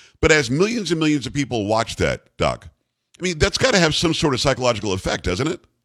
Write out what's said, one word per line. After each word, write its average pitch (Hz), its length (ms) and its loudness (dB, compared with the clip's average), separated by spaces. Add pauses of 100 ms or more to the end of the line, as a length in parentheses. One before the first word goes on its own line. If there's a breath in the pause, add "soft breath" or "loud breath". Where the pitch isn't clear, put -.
(200 soft breath)
But 156 120 4
as 143 180 2
millions 190 400 0
and 165 80 0
millions 151 260 0
of 123 80 -10
people 123 340 -2
watch 110 300 0
that, 69 400 -4
Doc, 69 320 -2 (520)
I - 20 -10
mean, 175 160 -4
that's 196 200 0
gotta 240 200 4
have 160 160 4
some 165 180 0
sort 143 220 0
of 113 60 -4
psychological 120 520 0
effect, - 300 -4
doesn't 92 240 -2
it? 170 140 -6 (240)